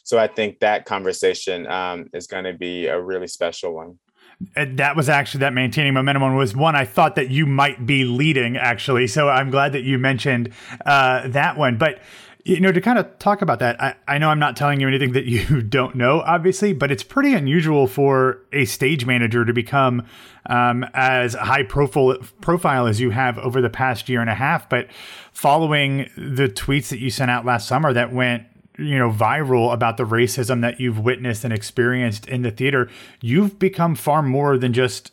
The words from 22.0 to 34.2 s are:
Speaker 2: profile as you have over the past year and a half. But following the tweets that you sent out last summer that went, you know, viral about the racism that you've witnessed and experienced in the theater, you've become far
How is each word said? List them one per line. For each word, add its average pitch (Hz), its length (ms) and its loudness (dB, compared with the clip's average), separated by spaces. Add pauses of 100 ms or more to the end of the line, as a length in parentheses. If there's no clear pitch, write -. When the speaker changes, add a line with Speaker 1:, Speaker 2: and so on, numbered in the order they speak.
Speaker 2:
profile 160 440 0
as 110 140 0
you 123 120 0
have 123 260 -2
over 127 240 0
the 117 80 2
past 131 360 -4
year 123 140 -2
and 117 80 -2
a 110 60 0
half. 139 340 -2
But 123 200 -2 (440)
following 143 840 0
the 131 340 0
tweets - 420 -4
that 131 80 -8
you 127 100 -4
sent 123 220 -2
out 123 160 -2
last 120 200 0
summer 135 280 0
that 120 180 0
went, 123 320 -2 (340)
you 147 200 -2
know, 120 120 2
viral 120 640 2
about 113 240 0
the 127 80 -2
racism 117 560 0
that 120 180 -2
you've 123 200 -2
witnessed 123 460 -2
and 120 80 -2
experienced 120 760 -2
in 123 140 -4
the 120 80 -2
theater, 131 400 0 (320)
you've 180 360 0
become 170 360 0
far 151 280 0